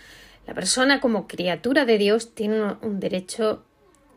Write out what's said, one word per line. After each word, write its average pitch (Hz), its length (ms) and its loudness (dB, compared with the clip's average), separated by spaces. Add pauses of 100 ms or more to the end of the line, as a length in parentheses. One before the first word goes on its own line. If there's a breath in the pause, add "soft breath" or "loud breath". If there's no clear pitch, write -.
(460 loud breath)
La - 80 -14
persona 262 460 2
como 226 280 0
criatura 180 580 -2
de 220 120 4
Dios 208 380 0
tiene 214 260 -2
un, 208 200 -2
un 208 180 -4
derecho, 196 640 -2 (540)